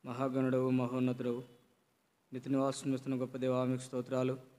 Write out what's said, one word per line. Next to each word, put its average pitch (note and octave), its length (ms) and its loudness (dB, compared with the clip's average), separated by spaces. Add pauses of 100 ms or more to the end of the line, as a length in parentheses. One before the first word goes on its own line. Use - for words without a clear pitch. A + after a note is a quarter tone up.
మహాగణుడవు, C3 640 2
మహోన్నతుడవు, B2+ 720 0 (880)
నిత్య C3 180 -6
నివాసం C3+ 420 2
చేస్తున్న C3 280 -2
గొప్ప C3 160 -4
దేవా, B2+ 280 2
మీకు B2+ 160 0
స్తోత్రాలు. B2+ 560 0 (200)